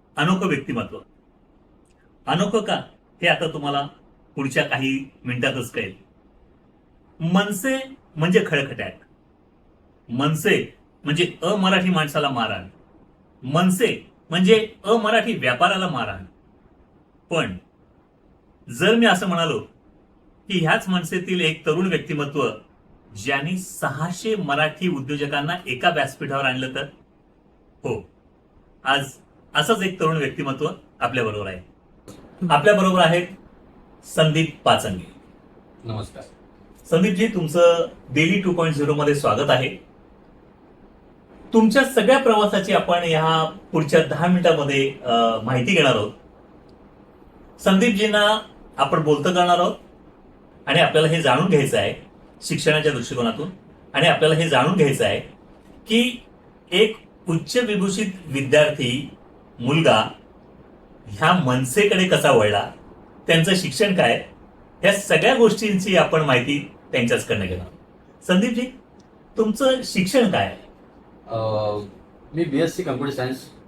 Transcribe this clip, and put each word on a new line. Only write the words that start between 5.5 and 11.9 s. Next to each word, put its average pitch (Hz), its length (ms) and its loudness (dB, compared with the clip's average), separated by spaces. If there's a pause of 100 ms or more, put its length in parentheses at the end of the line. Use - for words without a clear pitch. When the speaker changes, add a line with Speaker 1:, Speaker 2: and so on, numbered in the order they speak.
Speaker 1:
कळेल. 95 220 -8 (1300)
मनसे 208 760 -2 (200)
म्हणजे 180 320 2
खळखट्याट, 135 460 -4 (1160)
मनसे 151 680 -2 (260)
म्हणजे 151 300 -2 (100)
अमराठी 185 460 2
माणसाला 151 400 -2